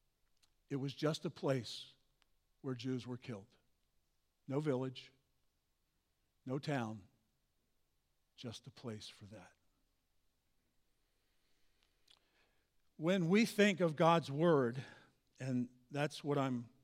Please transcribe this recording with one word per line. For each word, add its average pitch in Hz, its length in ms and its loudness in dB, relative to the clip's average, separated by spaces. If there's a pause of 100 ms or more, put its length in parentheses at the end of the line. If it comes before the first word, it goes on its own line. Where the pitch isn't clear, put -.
(680)
It 143 60 -4
was 135 180 -4
just 151 320 -2
a 165 40 -6
place 135 560 -4 (760)
where 131 140 -6
Jews 123 320 -6
were 123 100 -8
killed. 107 280 -12 (1000)
No 135 120 -2
village, 131 520 -2 (1300)
no 127 120 -2
town, 117 420 -4 (1400)
just - 320 -14
a - 40 -18
place 107 460 -12
for 107 160 -20
that. - 180 -20 (3500)
When 170 320 2
we 208 160 6
think 202 340 4
of 170 160 2
God's 165 360 6
word, 139 500 4 (580)
and 127 280 -2 (240)
that's 147 320 -4
what 143 140 0
I'm 127 280 0 (180)